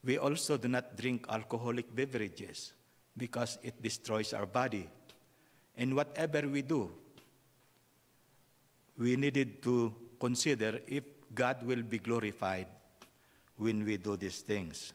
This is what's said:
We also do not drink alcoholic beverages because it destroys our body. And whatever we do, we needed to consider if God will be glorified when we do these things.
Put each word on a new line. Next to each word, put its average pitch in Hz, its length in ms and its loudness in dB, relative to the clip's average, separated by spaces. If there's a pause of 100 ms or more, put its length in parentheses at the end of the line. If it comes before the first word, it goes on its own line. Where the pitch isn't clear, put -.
We 127 120 4
also 147 400 2
do 123 120 0
not 123 280 0
drink 120 320 -2
alcoholic 113 680 -2
beverages 110 760 -4 (440)
because 120 460 -2
it 113 200 -10
destroys 107 500 0
our 104 140 -2
body. 107 420 0 (880)
And 127 180 0
whatever 147 520 2
we 139 160 0
do, 131 280 2 (2000)
we 123 200 4
needed 135 460 2
to 120 320 4 (240)
consider 117 680 2
if 139 180 -4 (300)
God 127 280 2
will 120 200 0
be 113 160 -2
glorified 101 680 0 (920)
when 107 280 2
we 104 120 2
do 101 200 0
these 92 240 -4
things. 92 540 -4